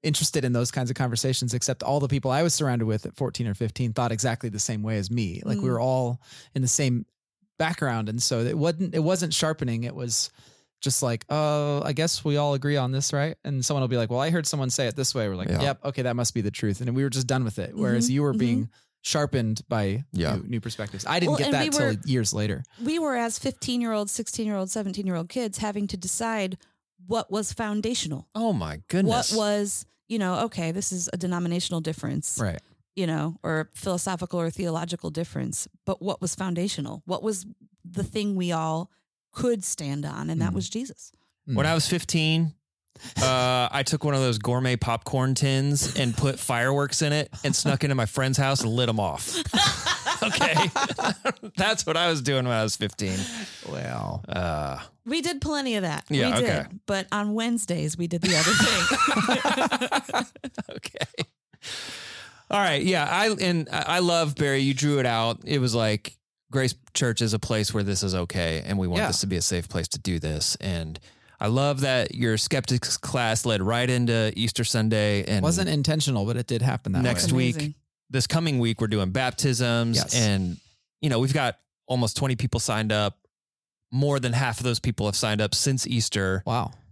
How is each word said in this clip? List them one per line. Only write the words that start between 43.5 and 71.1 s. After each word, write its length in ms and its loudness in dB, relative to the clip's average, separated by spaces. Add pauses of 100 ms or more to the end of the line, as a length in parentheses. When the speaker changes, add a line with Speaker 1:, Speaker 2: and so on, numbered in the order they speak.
Speaker 3:
I 140 0
took 200 -2
one 100 2
of 60 4
those 180 2
gourmet 380 2
popcorn 580 0
tins 600 2
and 200 0
put 240 0
fireworks 600 2
in 100 2
it 180 0 (140)
and 100 2
snuck 300 2
into 100 2
my 120 2
friend's 320 0
house 240 2
and 100 0
lit 160 2
'em 100 0
off. 380 -2 (160)
<laughs> 400 2 (300)
Okay. 480 2 (400)
<laughs> 480 -6
That's 260 2
what 140 0
I 100 4
was 140 0
doing 240 2
when 80 2
I 80 4
was 120 0
fifteen. 440 -4 (500)
Speaker 1:
Well. 580 -6
Speaker 3:
Uh, 520 -4 (260)
Speaker 2:
We 160 -2
did 220 -4
plenty 340 -2
of 60 0
that. 260 -4
Speaker 3:
Yeah, 280 2
Speaker 2:
We 40 2
did. 100 2
Speaker 3:
okay. 160 -2 (200)
Speaker 2:
But 260 -2
on 220 0
Wednesdays, 640 -2
we 80 -2
did 160 -2
the 120 2
other 180 4
thing. 1800 2
<laughs> 400 -12
Speaker 3:
<laughs> 0 -
Okay. 540 -8 (1300)
All 100 4
right. 220 2
Yeah. 280 2
I, 180 2 (120)
and 300 2
I, 160 -2
I 140 2
love, 360 2
Barry, 240 2
you 140 4
drew 240 2
it 80 2
out. 380 2
It 140 0
was 160 2
like, 420 0 (340)
Grace 240 0 (200)
Church 280 0
is 120 2
a 40 -2
place 360 -2
where 80 0
this 200 0
is 120 0
okay. 500 -2
And 140 -2
we 80 0
want 140 0
Speaker 1:
Yeah. 80 0
Speaker 3:
this 120 -2
to 60 -2
be 100 0
a 60 0
safe 260 -2
place 200 -4
to 100 -6
do 200 -2
this. 420 -2
And 380 -4 (420)